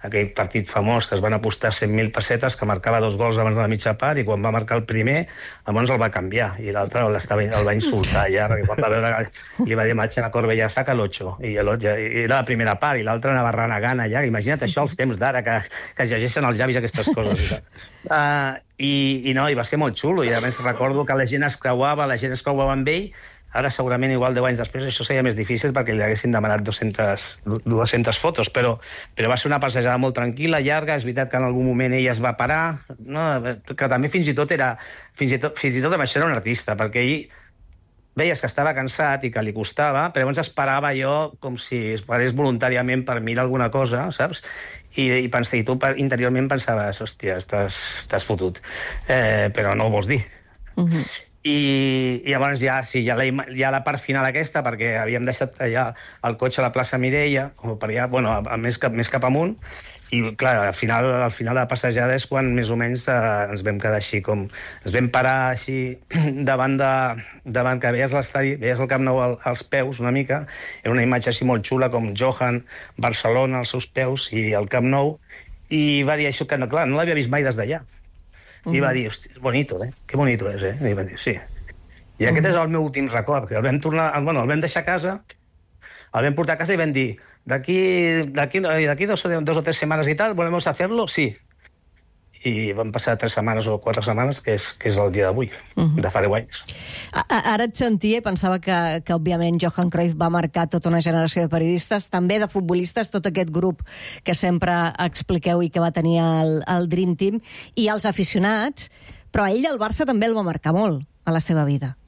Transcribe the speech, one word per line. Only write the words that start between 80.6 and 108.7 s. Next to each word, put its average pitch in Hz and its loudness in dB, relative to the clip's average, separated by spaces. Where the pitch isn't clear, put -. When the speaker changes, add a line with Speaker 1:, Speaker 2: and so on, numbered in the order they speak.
Speaker 1:
eh?» 92 0
I 104 2
va 95 -4
dir, - -10
«Sí.» - -2
I - 0
aquest 156 4
Speaker 2:
Mhm. - 4
Speaker 1:
és 180 4
el 160 0
meu 160 0
últim 135 -2
record, 117 0
que 110 -4
el 110 0
vam 127 2
tornar, 160 0
bueno, 151 2
el 120 2
vam 151 2
deixar 170 -2
a - -4
casa, 180 -2
el 113 2
vam 143 2
portar 160 0
a 156 -8
casa 165 0
i 180 2
vam 156 0
dir, 131 -2
«D'aquí, 170 2
d'aquí, 143 0
d'aquí 156 2
dos, 202 0
dos 156 0
o 160 -2
tres 160 -2
setmanes 156 0
i 156 2
tal, 214 0
¿volvemos 170 0
a 170 0
hacerlo?» 202 0
«Sí.» 127 -2
I 107 -2
van 110 -4
passar 117 0
tres 113 -2
setmanes 110 -2
o 104 0
quatre 113 -2
setmanes, 120 -2
que 113 0
és, - -6
que - -2
és 101 2
el 101 4
dia 101 4
d'avui, 117 0
Speaker 2:
Mhm. 160 2
Speaker 1:
de 98 0
fa - 2
deu 196 2
anys. - -6
Speaker 2:
A, - -2
a, 233 0
ara 220 2
et 233 -4
sentia 220 2
i - -2
pensava 185 0
que, 170 0
que, - 0
òbviament, 170 2
Johan 175 0
Cruyff 170 2
va 170 2
marcar 165 0
tota - 0
una 170 2
generació 165 2
de 165 2
periodistes, 170 0
també 180 2
de 208 0
futbolistes, 180 -2
tot 180 -2
aquest 175 0
grup 170 0
que 175 0
sempre 175 2
expliqueu 175 0
i 165 0
que 175 -2
va 170 2
tenir 165 2
el, 160 2
el 175 2
Dream 180 2
Team, 202 0
i 214 2
els 208 0
aficionats, 214 0